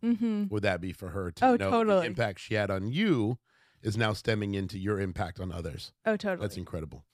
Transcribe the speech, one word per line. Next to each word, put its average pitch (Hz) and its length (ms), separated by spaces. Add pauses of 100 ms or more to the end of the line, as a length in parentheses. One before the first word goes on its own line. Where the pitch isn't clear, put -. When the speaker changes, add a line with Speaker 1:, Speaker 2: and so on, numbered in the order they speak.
Speaker 1:
Mm-hmm. 220 460
Speaker 2:
would 101 140
that 92 180
be 92 100
for 90 180
her 90 220
to - 140
Speaker 1:
Oh, 254 100
Speaker 2:
know 98 160
Speaker 1:
totally. 214 300
Speaker 2:
the 160 60
impact 101 320
she - 160
had 104 140
on 98 200
you 131 480 (440)
is 104 140
now 110 180
stemming 104 420
into 98 240
your 98 200
impact 92 400
on 92 120
others? 82 420 (120)
Speaker 1:
Oh, 214 120
totally. 185 280
Speaker 2:
That's 101 120
incredible. 80 560